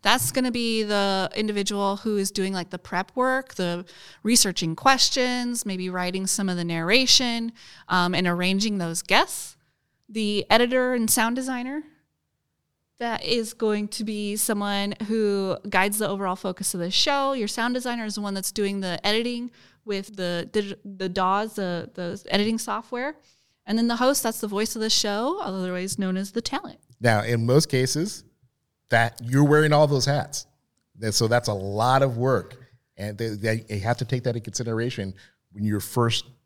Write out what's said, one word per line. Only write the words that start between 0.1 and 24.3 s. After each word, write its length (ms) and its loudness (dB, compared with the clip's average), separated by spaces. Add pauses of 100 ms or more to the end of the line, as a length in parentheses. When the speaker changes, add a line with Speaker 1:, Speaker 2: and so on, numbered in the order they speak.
Speaker 1:
gonna 220 0
be 300 0
the 520 0
individual 640 0
who 220 -2
is 120 0
doing, 220 -2
like, 160 -6
the 100 -12
prep 360 -6
work, 400 0
the 320 -4 (360)
researching 540 2
questions, 880 2
maybe 240 -4
writing 380 -2
some 240 0
of 80 -2
the 60 -2
narration, 880 2 (360)
um, 260 2
and 140 2
arranging 480 0
those 240 -4
guests. 560 0 (540)
The 400 -2
editor 420 4
and 180 0
sound 260 2
designer, 460 -6 (1160)
that 260 -4
is 300 0
going 340 0
to 160 -6
be 320 -4
someone 580 0 (140)
who 480 0 (120)
guides 300 2
the 100 0
overall 280 -2
focus 380 -4
of 60 -4
the 100 -2
show. 420 2
Your 160 -2
sound 240 -2
designer 320 -4
is 120 -6
the 40 -6
one 140 -4
that's 180 -6
doing 280 -2
the 240 -6
editing 460 -2 (360)
with 280 -6
the 380 -4
digi-, 320 -2
the 240 -8
daws, 460 0
the, 400 -4
the 340 -8
editing 300 0
software. 580 -6 (500)
And 120 0
then 100 2
the 80 0
host, 260 2
that's 180 -2